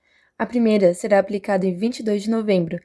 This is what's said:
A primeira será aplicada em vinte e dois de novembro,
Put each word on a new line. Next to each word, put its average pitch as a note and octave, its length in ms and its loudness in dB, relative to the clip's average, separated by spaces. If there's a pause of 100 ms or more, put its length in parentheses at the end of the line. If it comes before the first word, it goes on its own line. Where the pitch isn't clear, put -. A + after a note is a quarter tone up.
(360)
A A3+ 80 -4
primeira G#3+ 500 2
será G3 260 2
aplicada G3 440 -2
em F#3 120 -2
vinte A3+ 240 -4
e - 20 -10
dois G#3 220 -2
de G#3+ 40 -8
novembro, F#3+ 560 0